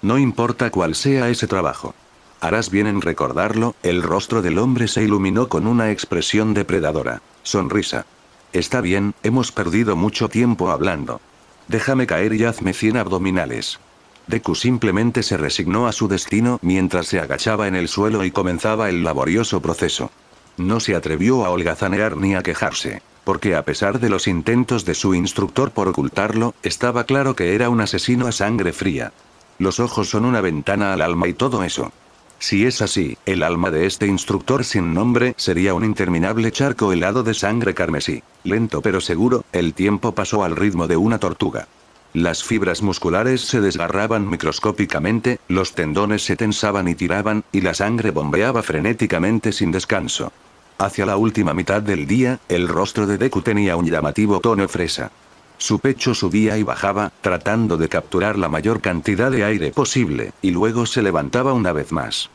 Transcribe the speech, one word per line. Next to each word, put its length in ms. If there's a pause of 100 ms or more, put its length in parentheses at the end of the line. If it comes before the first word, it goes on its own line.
No 160
importa 520
cuál 260
sea 320
ese 180
trabajo. 480 (460)
Harás 300
bien 180
en 120
recordarlo". 840
El 180
rostro 400
del 160
hombre 300
se 160
iluminó 440
con 200
una 240
expresión 640
depredadora. 680 (220)
Sonrisa. 600 (480)
"Está 280
bien, 420
hemos 300
perdido 420
mucho 340
tiempo 420
hablando. 500 (480)
Déjame 400
caer 240
y 120
hazme 280
cien 240
abdominales". 840 (480)
Deku 300
simplemente 640
se 140
resignó 500
a 60
su 160
destino 540
mientras 440
se 140
agachaba 480
en 80
el 100
suelo 380
y 80
comenzaba 560
el 160
laborioso 580
proceso. 480 (460)
No 240
se 160
atrevió 480
a 60
holgazanear 680
ni 180
a 80
quejarse, 600 (220)
porque 300
a 100
pesar 360
de 80
los 180
intentos 580
de 100
su 200
instructor 560
por 180
ocultarlo, 760
estaba 420
claro 320
que 180
era 140
un 140
asesino 440
a 60
sangre 400
fría. 400 (460)
Los 220
ojos 280
son 160
una 160
ventana 520
al 100
alma 260
y 60
todo 280
eso. 300 (460)
Si 260
es 180
así, 440
el 160
alma 280
de 160
este 200
instructor 580
sin 300
nombre 420
sería 380
un 100
interminable 680
charco 400
helado 300
de 120
sangre 400
carmesí. 480 (220)
Lento 360
pero 200
seguro, 520
el 220
tiempo 400
pasó 280
al 140
ritmo 300
de 100
una 220
tortuga. 500 (440)
Las 320
fibras 360
musculares 640
se 180
desgarraban 680
microscópicamente, 1120 (100)
los 260
tendones 500
se 120
tensaban 520
y 60
tiraban, 580
y 80
la 140
sangre 360
bombeaba 520
frenéticamente 920
sin 200
descanso. 600 (460)
Hacia 280
la 100
última 380
mitad 260
del 260
día, 320 (100)
el 200
rostro 380
de 100
Deku 240
tenía 360
un 100
llamativo 540
tono 280
fresa. 420 (480)
Su 200
pecho 360
subía 440
y 40
bajaba, 500 (100)
tratando 560
de 100
capturar 500
la 100
mayor 340
cantidad 480
de 140
aire 260
posible, 600 (100)
y 80
luego 340
se 160
levantaba 540
una 180
vez 200
más. 420